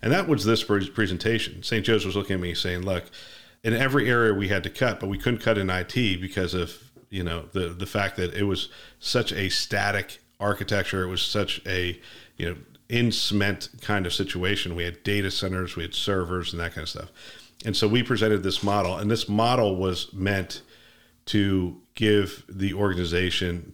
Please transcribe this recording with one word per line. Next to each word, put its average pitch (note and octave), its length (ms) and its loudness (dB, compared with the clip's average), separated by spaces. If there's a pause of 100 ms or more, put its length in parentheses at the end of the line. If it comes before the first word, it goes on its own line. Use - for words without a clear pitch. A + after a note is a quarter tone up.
And A2 100 0
that F#3 160 2
was C3 160 2
this A2 200 4
pre-, G2 260 0
presentation. G#2 720 -2
Saint A2 240 -2
Joe's A2+ 200 4
was G2 100 -4
looking G2 180 -2
at F#2 60 0
me F2 160 -4
saying, F2+ 260 -2
"Look, F2+ 240 -2 (580)
in A2 100 2
every B2+ 360 4
area A#2 240 6
we G2 140 2
had F#2+ 160 2
to G2 60 -6
cut, A2+ 300 0
but - 80 -4
we G2 120 -2
couldn't A#2+ 220 0
cut A2+ 160 4
in F#2+ 120 2
I F#2 140 0
T G#2+ 320 2
because F#2 380 -2
of, F2 240 -2 (320)
you F#2+ 140 -4
know, E2+ 300 -4
the, F2+ 160 -2
the F2+ 160 -8
fact G2 320 -2
that F2+ 160 -2
it G2+ 100 -2
was G2 260 -2 (300)
such - 320 0
a G2 180 -2
static G2+ 680 -2 (200)
architecture. G2 640 0
It F2+ 40 -2
was F2+ 140 -2
such - 460 -2
a, F2+ 320 -2 (380)
you E2+ 120 -4
know, F2+ 60 -6 (340)
in A#2+ 220 2
cement G2+ 580 0 (120)
kind G2 260 0
of E2+ 60 -2
situation. F2+ 600 -2
We F2 80 -4
had E2+ 200 -8
data G2+ 260 0
centers, F#2 460 -4
we E2 80 -6
had E2 100 -8
servers F2+ 600 -2
and E2+ 60 -6
that E2+ 140 -4
kind D#2 100 -8
of D2+ 60 -6
stuff." - 220 -12 (520)
And G#2+ 140 -2
so A2 100 4
we A#2 140 4
presented A2 400 2
this F2+ 220 -2
model, G2+ 340 2
and G#2 140 0
this A2+ 180 0
model A2+ 460 4
was F#2 360 -2
meant G2 520 -2 (640)
to F#2+ 520 2 (140)
give G#2 560 2
the F#2+ 240 -2
organization F2+ 1000 0